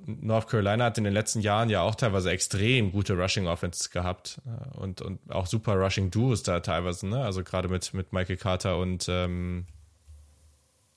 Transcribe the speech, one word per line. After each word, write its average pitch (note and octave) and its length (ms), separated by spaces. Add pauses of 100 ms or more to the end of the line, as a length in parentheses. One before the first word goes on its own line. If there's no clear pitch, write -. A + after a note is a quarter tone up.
North A2 440
Carolina G#2+ 340
hat A#2 140
in A2 80
den G2+ 80
letzten G#2+ 260
Jahren G#2+ 300
ja G2+ 120
auch G#2+ 140
teilweise G2 340
extrem G2+ 640
gute G2+ 220
Rushing-Offenses F2+ 760
gehabt, - 560
äh, B2 320
und, F#2+ 240
und F#2 300
auch F#2 140
super G#2+ 300
Rushing-Duos G2 680
da F2 160
teilweise, F2 480
ne? B2 160
Also F#2+ 180
gerade F2+ 280
mit, F#2 240
mit F#2+ 180
Michael F#2 240
Carter F#2 420
und, F#2 300
ähm, F2+ 580 (1300)